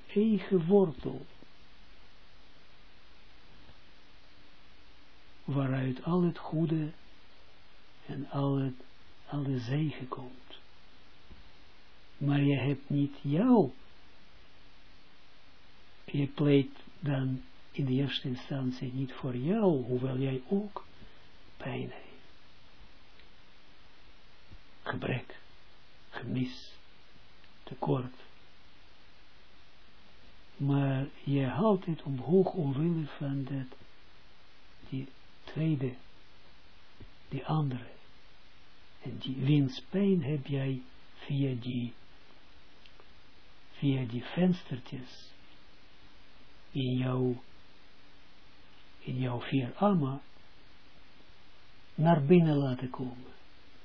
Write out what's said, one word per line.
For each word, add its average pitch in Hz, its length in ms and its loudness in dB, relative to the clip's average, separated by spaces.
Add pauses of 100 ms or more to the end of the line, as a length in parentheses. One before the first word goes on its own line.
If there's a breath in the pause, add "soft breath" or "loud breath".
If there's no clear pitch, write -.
(140)
eigen 202 520 6
wortel, 175 600 6 (4000)
waaruit 131 600 2
al 175 180 6
het 175 160 4
goede 156 540 2 (1120)
en - 240 -4
al 139 260 4
het, 135 280 2 (440)
al 143 160 0
de 135 160 2
zegen 131 480 0
komt. - 520 -8 (1600)
Maar 143 240 6
je 143 160 8
hebt 139 320 2
niet 143 320 2
jou, 180 500 8 (2250)
je 143 220 2
pleit 143 560 8 (160)
dan 135 420 2 (300)
in 147 140 0
de 127 80 4
eerste 135 340 4
instantie 127 640 -2
niet 135 200 0
voor 123 240 -2
jou, 165 460 6
hoewel 127 340 2
jij 131 320 2
ook 202 360 2 (720 loud breath)
pijn 127 320 -4
hebt. - 140 -10 (2750)
Gebrek, - 580 -2 (720)
gemis, - 640 -2 (880)
tekort. 127 600 0 (2250)
Maar 139 500 4 (160)
je 139 220 4
houdt 190 400 6
het 160 180 -2
omhoog 143 500 6
omwille 156 540 4
van 139 360 -2
dat, 131 340 -2 (1120)
die 135 180 -4 (360)
tweede, 143 500 2 (1400)
die 139 160 -4
andere. 135 480 2 (1080)
En 113 160 -6
die 120 180 -2
wiens 135 540 6
pijn 190 340 6
heb 139 240 0
jij 135 340 2 (320)
via 139 460 2
die, 120 340 0 (1800)
via 135 340 2
die 120 180 -2
venstertjes - 1080 0 (1400)
in 127 260 2
jouw, 127 440 2 (1600)
in 127 200 -4
jouw 123 220 0
vier 131 340 2
armen 147 460 6 (1700)
naar 156 300 8
binnen 165 300 10
laten 131 340 2
komen. - 440 -6 (520)